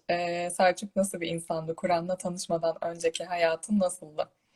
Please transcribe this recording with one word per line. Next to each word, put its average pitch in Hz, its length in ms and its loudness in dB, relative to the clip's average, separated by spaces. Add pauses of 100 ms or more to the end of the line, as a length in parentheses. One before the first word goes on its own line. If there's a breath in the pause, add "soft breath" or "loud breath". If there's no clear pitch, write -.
e, 175 420 0
Selçuk 185 460 2
nasıl 190 240 0
bir 165 80 -2
insandı? 165 480 -4
Kur'an'la 175 400 0
tanışmadan 170 640 -2
önceki 170 420 -2
hayatın 175 540 2
nasıldı? 156 500 0 (280 loud breath)